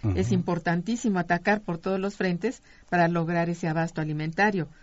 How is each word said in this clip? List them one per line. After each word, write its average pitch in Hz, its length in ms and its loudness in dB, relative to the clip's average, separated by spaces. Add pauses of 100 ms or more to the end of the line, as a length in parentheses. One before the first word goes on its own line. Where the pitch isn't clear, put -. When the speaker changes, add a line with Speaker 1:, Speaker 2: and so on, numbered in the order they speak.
Speaker 1:
Ujú. 95 140 2
Speaker 2:
Es 98 140 2
importantísimo 180 880 0
atacar 175 420 0
por 170 160 -6
todos 190 220 -2
los 202 160 -4
frentes 185 460 -2 (280)
para 175 180 4
lograr 170 420 0
ese 170 180 -4
abasto 160 340 -2
alimentario. 160 640 0 (160)